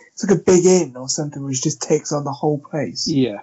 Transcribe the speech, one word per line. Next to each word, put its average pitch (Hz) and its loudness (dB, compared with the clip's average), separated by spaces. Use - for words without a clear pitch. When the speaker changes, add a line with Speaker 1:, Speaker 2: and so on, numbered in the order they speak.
Speaker 1:
it's - -8
like 190 4
a - -8
big 180 6
inn 175 4
or 127 -10
something 147 -6
where 139 -4
she 131 -4
just 151 -4
takes 151 0
on 143 -2
the 143 -6
whole 151 -2
place. - -6
Speaker 2:
Yeah. 123 0